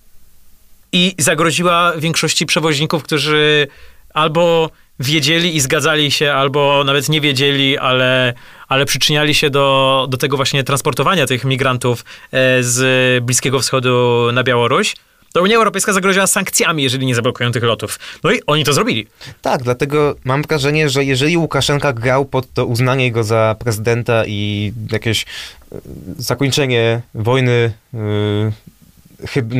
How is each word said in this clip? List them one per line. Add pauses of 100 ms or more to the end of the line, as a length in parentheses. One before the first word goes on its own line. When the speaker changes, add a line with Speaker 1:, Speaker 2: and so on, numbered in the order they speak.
(920)
Speaker 1:
i
zagroziła
większości
przewoźników,
którzy (460)
albo (300)
wiedzieli
i
zgadzali
się,
albo
nawet
nie
wiedzieli,
ale, (340)
ale
przyczyniali
się
do,
do
tego
właśnie
transportowania
tych
migrantów, (260)
e,
z
Bliskiego
Wschodu
na
Białoruś. (380)
To
Unia
Europejska
zagroziła
sankcjami,
jeżeli
nie
zablokują
tych
lotów. (240)
No
i
oni
to
zrobili. (340)
Speaker 2:
Tak,
dlatego
mam
wrażenie,
że
jeżeli
Łukaszenka
grał
pod
to
uznanie
go
za
prezydenta
i (180)
jakieś, (480)
e, (420)
zakończenie (120)
wojny, (200)
e, (1300)
chyb-,